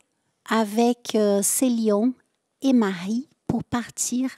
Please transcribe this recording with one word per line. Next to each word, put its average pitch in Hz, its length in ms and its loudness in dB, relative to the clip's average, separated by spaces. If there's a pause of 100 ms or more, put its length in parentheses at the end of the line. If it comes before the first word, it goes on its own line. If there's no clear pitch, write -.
(480)
avec, 226 640 0
euh, 202 280 2
Célion 226 720 0 (480)
et 269 100 2
Marie 208 560 0 (180)
pour 233 160 -2
partir 247 760 -4